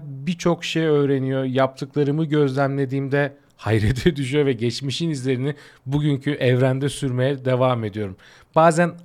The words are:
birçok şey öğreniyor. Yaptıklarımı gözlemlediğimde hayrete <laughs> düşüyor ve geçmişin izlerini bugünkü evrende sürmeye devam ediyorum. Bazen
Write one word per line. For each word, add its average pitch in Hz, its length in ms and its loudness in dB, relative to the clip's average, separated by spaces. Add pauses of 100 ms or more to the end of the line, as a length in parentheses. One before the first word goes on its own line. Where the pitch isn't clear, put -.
birçok 165 600 -4
şey 160 200 -2
öğreniyor. 135 600 2
Yaptıklarımı 139 800 0
gözlemlediğimde 139 1120 0 (200)
hayrete 120 600 0
<laughs> - 0 -
düşüyor 139 300 0
ve 135 60 2
geçmişin 123 580 -4
izlerini 131 440 -4 (320)
bugünkü 143 440 -2
evrende 131 580 2
sürmeye 127 560 -2
devam 127 400 0
ediyorum. 101 320 -6 (380)
Bazen 170 380 4 (120)